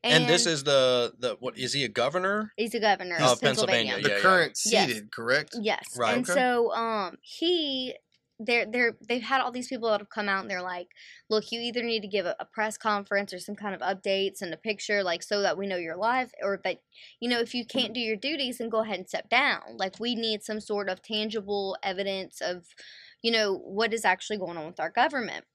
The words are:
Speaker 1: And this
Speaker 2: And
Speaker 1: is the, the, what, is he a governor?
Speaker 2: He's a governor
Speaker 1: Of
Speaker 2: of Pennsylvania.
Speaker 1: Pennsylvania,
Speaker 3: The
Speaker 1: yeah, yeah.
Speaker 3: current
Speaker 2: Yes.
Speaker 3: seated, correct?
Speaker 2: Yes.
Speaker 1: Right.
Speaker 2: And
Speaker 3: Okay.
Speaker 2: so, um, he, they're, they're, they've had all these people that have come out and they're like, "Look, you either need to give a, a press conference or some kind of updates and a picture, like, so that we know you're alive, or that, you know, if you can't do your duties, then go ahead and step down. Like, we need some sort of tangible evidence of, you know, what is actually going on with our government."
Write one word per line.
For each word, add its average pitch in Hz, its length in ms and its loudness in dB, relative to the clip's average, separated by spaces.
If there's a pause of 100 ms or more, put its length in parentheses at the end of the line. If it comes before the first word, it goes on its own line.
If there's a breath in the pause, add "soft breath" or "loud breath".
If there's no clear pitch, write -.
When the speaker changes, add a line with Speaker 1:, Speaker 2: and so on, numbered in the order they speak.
Speaker 1:
And 160 240 6
this 170 180 4
Speaker 2:
And 170 80 2
Speaker 1:
is 139 100 -2
the, 127 540 4
the, 117 220 -2
what, 120 180 -6
is 113 160 -4
he 143 100 0
a 117 60 -2
governor? 185 680 0
Speaker 2:
He's 220 200 -2
a 233 40 0
governor 190 360 2
Speaker 1:
Of 160 160 2
Speaker 2:
of 117 100 2
Pennsylvania. 120 520 2
Speaker 1:
Pennsylvania, 101 100 -4
Speaker 3:
The - 60 4
Speaker 1:
yeah, - 80 2
yeah. - 40 0
Speaker 3:
current 180 440 4
Speaker 2:
Yes. 208 220 4
Speaker 3:
seated, 107 240 -4
correct? 131 480 0
Speaker 2:
Yes. - 380 -4
Speaker 1:
Right. 120 200 2
Speaker 2:
And 247 120 -2
Speaker 3:
Okay. 180 100 4
Speaker 2:
so, 240 340 2
um, 220 480 -2
he, 294 760 -2 (440)
they're, 226 280 0
they're, 233 280 0 (140)
they've 240 140 0
had 254 180 2
all 247 100 -2
these 247 160 -8
people 226 220 -2
that 208 100 4
have 208 120 -12
come 208 180 -4
out 196 120 0
and 123 100 -8
they're 180 100 -4
like, 180 280 -8 (380 loud breath)
"Look, 214 240 0
you 233 80 -6
either 233 220 -2
need 226 220 0
to 208 40 -10
give 190 200 0
a, - 120 -2
a - 60 -8
press 220 320 -4
conference 202 560 -2
or 180 60 -10
some 208 160 -10
kind 202 180 -6
of 175 80 -8
updates 196 600 0
and 170 100 -6
a 156 40 -10
picture, 208 440 -2
like, 175 220 -2
so 208 180 0
that 175 160 2
we 196 80 -4
know 196 120 -2
you're 165 180 -4
alive, 233 340 0 (140)
or 196 200 -2
that, 185 140 -2 (420 loud breath)
you 240 100 -2
know, 240 100 2
if 240 160 -2
you 240 100 -4
can't 233 300 -2
do 254 40 -4
your 220 160 0
duties, 262 440 -4
then 226 100 -4
go 220 140 2
ahead 214 160 -4
and 185 100 -12
step - 180 -6
down. 247 340 2 (160)
Like, 190 220 -4
we 240 140 0
need 220 300 -2
some 214 180 -6
sort 202 260 -2
of 185 140 -4
tangible 208 800 -2
evidence 190 580 -4
of, 180 280 -6 (560 loud breath)
you 233 80 4
know, 214 240 4
what 202 360 -2
is 220 140 -2
actually 190 320 2
going 175 180 -6
on 156 120 -8
with - 120 -14
our 160 120 -2
government." 240 640 0